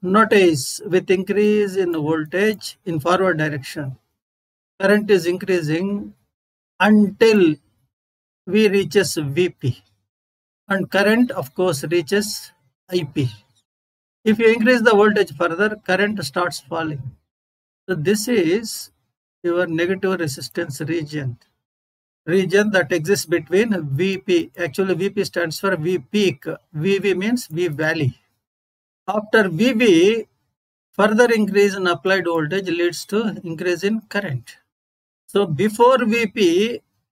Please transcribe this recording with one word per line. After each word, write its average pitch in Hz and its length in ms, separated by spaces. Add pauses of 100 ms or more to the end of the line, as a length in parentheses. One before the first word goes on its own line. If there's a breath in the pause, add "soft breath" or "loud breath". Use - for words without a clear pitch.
Notice, 190 840
with 180 260
increase 202 680
in 180 160
voltage 160 920
in 165 160
forward 175 380
direction, 143 580 (840)
current 208 300
is 175 160
increasing 185 880 (680)
until 208 760 (920)
V 208 220
reaches 196 460
V 156 360
P. - 320 (840)
And 190 220
current, 220 400
of 165 240
course, 170 300
reaches 180 680 (380)
I 180 140 (100)
P. 131 160 (920)
If 214 140
you 226 140
increase 240 300
the 220 120
voltage 208 420
further, 180 400 (100)
current 196 380
starts 175 360
falling. 151 560 (720)
So 185 60
this 196 340
is 214 640 (520)
your 175 240
negative 180 540
resistance 156 640
region. 151 560 (880)
Region 190 460
that 180 200
exists 165 340
between 175 640
V 180 300
P. 175 400
Actually, 185 360
V 190 160
P 196 140
stands 170 360
for 190 160
V 165 220
peak. 180 460 (280)
V 190 260
V 190 160
means 220 320
V 175 220
valley. 156 500 (880)
After 208 440
V 214 220
V, 220 540 (680)
further 214 380
increase 202 440
in 190 120
applied 180 380
voltage 170 440
leads 170 360
to 214 400
increase 170 400
in 220 240
current. 147 480 (680)
So 202 180
before 214 640
V 233 220
P, 208 520 (320)